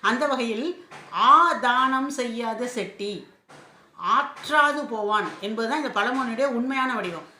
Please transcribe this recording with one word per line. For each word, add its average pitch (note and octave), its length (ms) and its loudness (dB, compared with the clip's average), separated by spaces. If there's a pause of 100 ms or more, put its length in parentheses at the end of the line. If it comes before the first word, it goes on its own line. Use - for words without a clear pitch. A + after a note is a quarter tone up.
அந்த A#3+ 260 0
வகையில் B3+ 600 -4 (260)
"ஆ D4 400 8
தானம் C4 580 0
செய்யாத A#3 560 -4
செட்டி G3+ 600 -8 (720)
ஆற்றாது C#4+ 920 0
போவான்" G#3 400 -2 (120)
என்பதுதான் A3+ 440 -2
இந்த G#3+ 160 -2
பழமொழியுடைய B3 480 -2
உண்மையான B3+ 460 -2
வடிவம். F3+ 320 -6 (140)